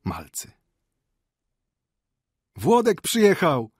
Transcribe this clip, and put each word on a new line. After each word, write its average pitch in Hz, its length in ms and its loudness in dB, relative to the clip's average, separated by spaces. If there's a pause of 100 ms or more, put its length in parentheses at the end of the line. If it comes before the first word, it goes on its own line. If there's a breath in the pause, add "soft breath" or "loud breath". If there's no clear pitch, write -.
Malcy. - 480 -12 (2000)
„Włodek 220 460 0
przyjechał!” 175 800 0